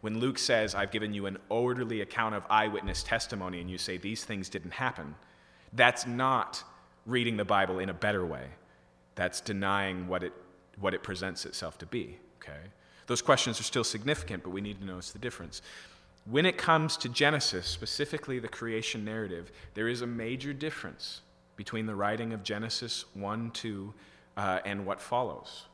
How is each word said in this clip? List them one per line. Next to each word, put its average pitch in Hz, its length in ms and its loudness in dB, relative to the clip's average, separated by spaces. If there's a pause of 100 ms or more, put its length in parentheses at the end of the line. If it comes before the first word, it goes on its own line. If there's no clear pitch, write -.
when 110 180 -2
Luke 127 180 2
says, 110 380 4
"I've 101 160 0
given 107 220 0
you 101 120 -2
an 98 140 -4 (100)
orderly 120 520 2
account 110 340 2
of 98 140 -4
eyewitness 104 540 4
testimony," 92 560 0
and 87 100 -6
you 90 80 -6
say, 92 200 -4
"These 101 260 -6
things 95 240 -6
didn't 85 280 -8
happen," 82 400 -4 (580)
that's 123 320 6
not 127 580 2 (420)
reading 117 320 2
the 104 80 2
Bible 95 340 6
in 95 100 0
a 90 40 -2
better 98 320 2
way. 69 240 -6 (680)
That's 90 260 0
denying 98 680 0
what 90 160 0
it, 87 100 -4 (460)
what 95 140 2
it 92 100 -4
presents 92 420 -4
itself - 340 -8
to 82 60 -10
be, - 340 -6 (220)
okay? 73 180 -12 (480)
Those 120 140 2
questions 131 380 6
are 107 40 -4
still 120 220 2
significant, 113 580 -2
but 92 60 -8
we 95 120 -4
need 101 200 -6
to 98 40 -8
notice 90 260 -8
the 101 80 -14
difference. 107 420 -8 (640)
When 135 200 4
it 185 120 4
comes 156 400 6
to - 100 -4
Genesis, 135 580 4
specifically - 720 -4
the 113 100 -6
creation 110 560 -2
narrative, 98 480 -4 (200)
there 110 140 0
is 120 140 0
a 123 60 -2
major 120 440 -4
difference - 680 -6 (340)
between 110 300 -4
the 107 100 -2
writing 110 380 0
of 101 100 -6
Genesis 110 720 -4
one, 107 380 -4
two, 104 420 -6 (420)
uh, 95 300 2
and 101 200 -2
what 98 140 -2
follows - 760 -4